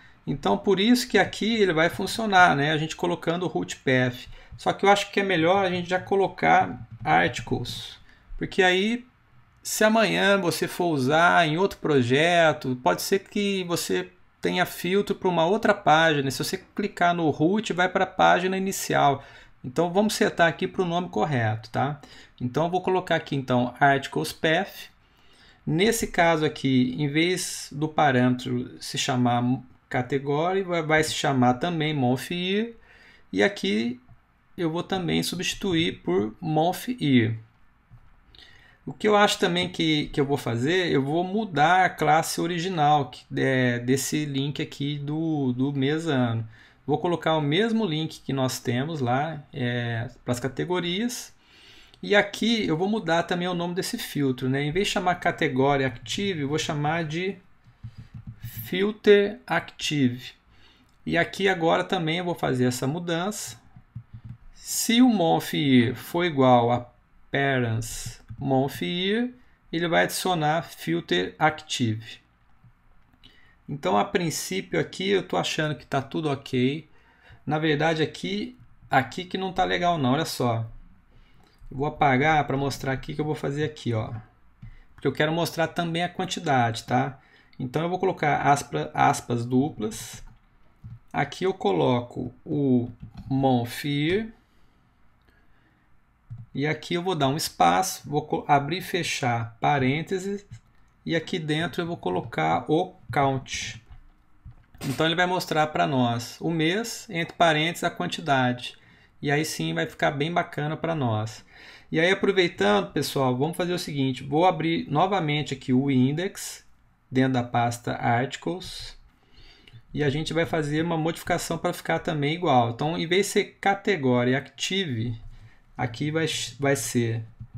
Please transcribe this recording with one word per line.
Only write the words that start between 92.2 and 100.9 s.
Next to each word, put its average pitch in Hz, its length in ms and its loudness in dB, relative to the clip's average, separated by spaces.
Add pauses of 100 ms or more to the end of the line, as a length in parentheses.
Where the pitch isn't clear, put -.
o 131 460 2 (400)
month 131 560 0
year. 160 440 -2 (2250)
E 139 100 -2
aqui 156 300 -4
eu 175 80 -4
vou 185 100 -2
dar 143 140 2
um 139 100 0
espaço, 180 720 2
vou 147 140 0
co-, - 240 -4
abrir 147 320 2
e - 20 -8
fechar 120 800 -2
parênteses. 156 840 0 (640)